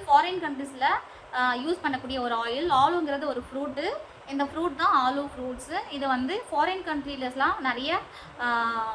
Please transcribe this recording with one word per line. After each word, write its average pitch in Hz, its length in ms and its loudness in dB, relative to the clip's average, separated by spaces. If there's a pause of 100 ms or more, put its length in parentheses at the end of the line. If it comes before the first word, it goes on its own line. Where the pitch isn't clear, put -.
ஃபாரின் 339 400 6
கண்ட்ரீஸ்ல, 277 400 -2 (480)
ஆ, 254 200 4
யூஸ் 311 300 -2
பண்ணக்கூடிய 262 360 -2
ஒரு 240 140 0
ஆயில். 233 360 0
ஆலுங்கிறது 285 540 4
ஒரு 247 220 -4
ஃப்ரூட்டு. 285 440 -4 (380)
இந்த 277 160 0
ஃப்ரூட் 311 320 -4
தான் 339 180 4 (120)
ஆலிவ் 277 280 0
ஃப்ரூட்ஸு. 254 460 -6 (100)
இது 277 180 -2
வந்து 269 420 0
ஃபாரின் 339 380 0
கண்ட்ரிலஸ்லாம் 277 720 -2
நிறைய, 269 420 0 (400)
ஆ, 233 340 2 (200)